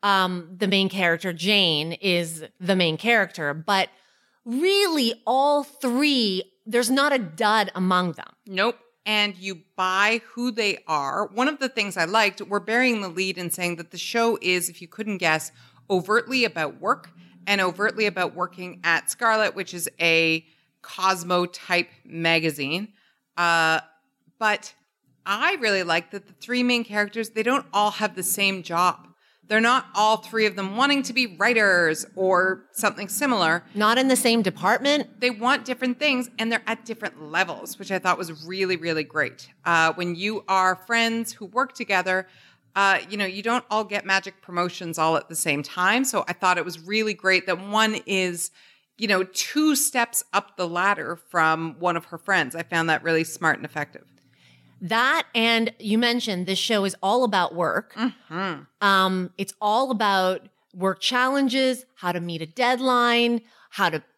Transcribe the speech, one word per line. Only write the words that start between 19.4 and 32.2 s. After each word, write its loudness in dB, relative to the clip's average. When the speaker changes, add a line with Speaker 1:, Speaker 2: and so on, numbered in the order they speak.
Speaker 2:
which -8
is -8
a 2
Cosmo -2
type -4
magazine. -2
Uh, 2
but -2
I 0
really 0
like 0
that -12
the -20
three -4
main 2
characters, -4
they -4
don't 0
all 4
have -4
the -8
same 0
job. 0
They're 2
not 4
all 4
three -2
of 0
them -6
wanting 2
to -8
be 0
writers 2
or 2